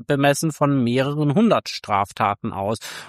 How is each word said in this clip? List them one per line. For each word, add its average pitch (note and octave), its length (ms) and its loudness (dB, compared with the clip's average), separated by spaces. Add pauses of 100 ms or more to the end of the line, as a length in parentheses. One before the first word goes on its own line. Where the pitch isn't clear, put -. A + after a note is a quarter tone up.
bemessen C#3+ 460 2
von C#3 320 0
mehreren C#3 500 0
hundert F3+ 360 2
Straftaten G2+ 840 -2
aus. G2 280 -4 (300)